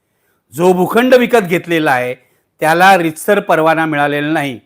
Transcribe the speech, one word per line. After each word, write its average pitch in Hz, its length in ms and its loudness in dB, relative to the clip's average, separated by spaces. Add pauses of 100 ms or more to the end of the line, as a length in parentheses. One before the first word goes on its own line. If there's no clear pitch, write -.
(540)
जो 180 180 2
भूखंड 220 420 2
विकत 240 240 2
घेतलेला 165 540 -2
आहे 123 220 -2 (460)
त्याला 175 380 4
रीतसर 170 420 -2
परवाना 160 460 0
मिळालेला 147 460 -4
नाही. 143 340 -6